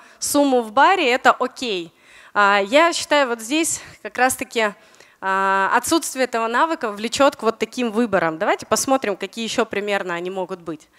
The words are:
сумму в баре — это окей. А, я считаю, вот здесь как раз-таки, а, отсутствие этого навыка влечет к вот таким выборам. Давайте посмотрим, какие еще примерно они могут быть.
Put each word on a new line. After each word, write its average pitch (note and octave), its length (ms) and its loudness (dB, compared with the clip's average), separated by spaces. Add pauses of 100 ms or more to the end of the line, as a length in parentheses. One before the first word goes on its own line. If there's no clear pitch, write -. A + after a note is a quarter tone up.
(200)
сумму C#4 440 2
в G#3+ 100 -12
баре — D#4 400 4
это B3+ 180 4
окей. G#3+ 640 -6 (400)
А, G3+ 320 4
я D4+ 280 4
считаю, D4 340 0
вот A#3 140 -6
здесь D4+ 380 -2 (220)
как - 160 -12
раз-таки, A#3+ 560 0 (520)
а, G3 480 2
отсутствие C4 520 0
этого A3+ 220 -2
навыка C4+ 440 -2
влечет A3+ 460 0
к - 60 -10
вот A3 140 0
таким A3 360 -4
выборам. F#3+ 440 0
Давайте B3+ 280 -2
посмотрим, A3 500 0
какие A3+ 300 -8
еще A3 200 -2
примерно G3 500 -4
они F3+ 140 -6
могут F#3 300 -6
быть. E3 400 -12